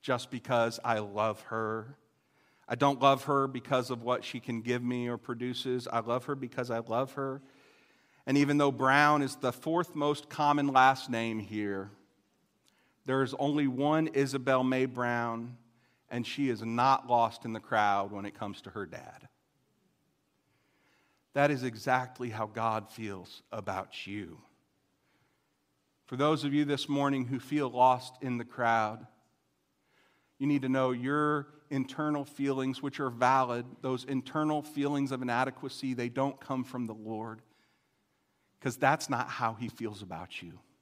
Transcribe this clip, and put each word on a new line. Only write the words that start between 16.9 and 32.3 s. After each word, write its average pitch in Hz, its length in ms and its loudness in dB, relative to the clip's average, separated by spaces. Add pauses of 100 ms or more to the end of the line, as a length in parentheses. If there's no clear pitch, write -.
lost 117 380 2
in 113 80 -6
the 113 60 -8
crowd 101 520 2
when 101 140 -8
it 101 80 -10
comes 104 280 -10
to 98 100 -16
her 101 140 -8
dad. - 420 -18 (2000)
That 143 160 6
is 131 140 -2
exactly 123 680 -2
how 110 160 -4
God 110 440 -2
feels 98 520 -12 (100)
about 95 540 -8
you. 95 360 -10 (1600)
For 123 120 -8
those 147 260 4
of 143 100 0
you 147 120 4
this 143 240 -2
morning 139 360 2
who 127 140 -4
feel 143 300 -2
lost 123 520 4
in 127 160 -2
the 117 80 -4
crowd, 113 640 2 (1300)
you 139 80 -2
need 143 180 2
to 131 60 -2
know 131 220 4
your 143 560 0 (220)
internal 147 560 -2
feelings, 135 580 -2